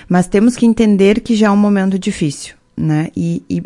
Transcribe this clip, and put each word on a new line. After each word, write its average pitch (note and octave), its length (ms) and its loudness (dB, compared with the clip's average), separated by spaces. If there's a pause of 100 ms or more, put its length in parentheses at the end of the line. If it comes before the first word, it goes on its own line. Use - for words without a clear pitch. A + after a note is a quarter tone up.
Mas F3+ 180 2
temos A3+ 280 2
que A#3 100 0
entender G#3+ 560 2
que A#3 140 -2
já G#3+ 120 2
é G3+ 40 2
um G3+ 40 2
momento G3 440 0
difícil, F3+ 560 -6 (200)
né? D#3 400 -2
E, E3+ 320 -4
e, F3 180 -4